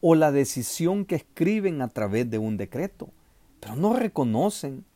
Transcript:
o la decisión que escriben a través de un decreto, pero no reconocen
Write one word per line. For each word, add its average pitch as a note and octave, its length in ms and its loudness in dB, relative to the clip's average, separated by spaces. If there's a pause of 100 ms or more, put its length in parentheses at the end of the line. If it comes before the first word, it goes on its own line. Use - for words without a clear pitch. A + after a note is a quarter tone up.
o E3 140 6
la D#3 160 6
decisión C#3+ 720 0
que F#3 120 -4
escriben F3+ 640 -2
a B2 60 -4
través A2 420 -2
de A2 80 -2
un A2 180 -4
decreto, A#2+ 540 -8 (480)
pero G#2+ 160 -16
no F#3 180 2
reconocen D3 920 -2 (120)